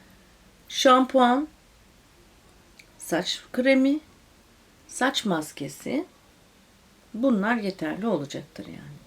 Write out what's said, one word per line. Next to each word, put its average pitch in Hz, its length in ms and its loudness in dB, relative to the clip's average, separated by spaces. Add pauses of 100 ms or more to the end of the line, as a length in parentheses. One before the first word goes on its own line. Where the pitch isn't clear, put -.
(680)
şampuan, 262 800 4 (1500)
saç - 440 -4 (120)
kremi, 269 460 4 (880)
saç - 380 -4
maskesi, 160 800 -6 (1080)
bunlar 226 420 0
yeterli 190 520 -4
olacaktır 139 580 -6
yani. - 300 -18 (120)